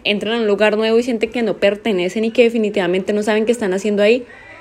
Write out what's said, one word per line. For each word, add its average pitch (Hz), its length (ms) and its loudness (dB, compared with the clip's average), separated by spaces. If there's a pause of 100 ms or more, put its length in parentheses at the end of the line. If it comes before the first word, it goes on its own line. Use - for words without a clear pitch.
entran 208 300 -2
a 233 40 -2
un 226 100 0
lugar 208 280 2
nuevo 220 220 2
y 240 60 2
sienten 233 280 -4
que 240 120 -4
no 202 140 -2
pertenecen 202 680 0
y 226 60 -2
que 240 120 4
definitivamente 208 680 0
no 208 80 0
saben 214 240 0
qué 233 60 2
están 220 220 -2
haciendo 202 280 -2
ahí? 233 240 2 (360)